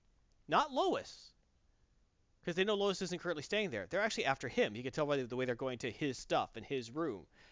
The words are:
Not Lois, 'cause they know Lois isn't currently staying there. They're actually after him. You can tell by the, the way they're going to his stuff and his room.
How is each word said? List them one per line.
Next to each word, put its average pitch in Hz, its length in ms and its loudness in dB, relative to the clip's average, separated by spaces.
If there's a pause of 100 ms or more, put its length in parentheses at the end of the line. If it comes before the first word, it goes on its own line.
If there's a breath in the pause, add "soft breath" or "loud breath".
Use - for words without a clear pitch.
(500)
Not 190 240 4
Lois, 294 580 0 (1120)
'cause 170 120 -4
they 185 100 4
know 208 100 4
Lois 196 260 2
isn't 175 180 -4
currently 156 240 -2
staying 208 260 0
there. 101 180 -2
They're 190 140 0
actually 208 240 0
after 135 240 2
him. 147 260 2
You 120 80 -6
can 127 80 -4
tell 151 140 0
by 143 120 2
the, 131 80 0
the 120 120 -4
way 127 80 2
they're 123 100 0
going 127 240 -4
to 123 120 -4
his 135 260 -2
stuff 131 400 0
and 107 80 -10
his 123 260 -4
room. 127 340 -4 (260 loud breath)